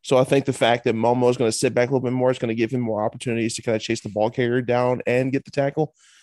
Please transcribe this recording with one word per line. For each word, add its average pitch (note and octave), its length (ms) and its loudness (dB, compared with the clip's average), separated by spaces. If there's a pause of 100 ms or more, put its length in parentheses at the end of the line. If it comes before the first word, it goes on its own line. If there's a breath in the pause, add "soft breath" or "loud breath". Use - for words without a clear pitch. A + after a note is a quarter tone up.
So C3 160 2
I C3 40 4
think C#3 220 0
the C3 80 -2
fact A#2+ 300 2
that B2 100 2
Momo A#2+ 380 2
is B2 60 0
gonna A2+ 140 0
sit A#2+ 220 0
back A#2+ 160 2
a - 20 -6
little B2+ 160 0
bit B2 60 -2
more B2+ 160 2
is B2+ 80 0
gonna A#2 160 -2
give A2+ 160 0
him B2+ 120 -2
more A2 220 -2
opportunities A2+ 520 -4
to A2 80 -12
kinda A2 160 0
chase A2+ 220 -4
the A2 80 -8
ball G#2+ 200 0
carrier B2 320 0
down B2 460 0
and B2+ 240 0
get C3+ 120 -2
the - 80 -20
tackle. C#3 440 -2 (280 soft breath)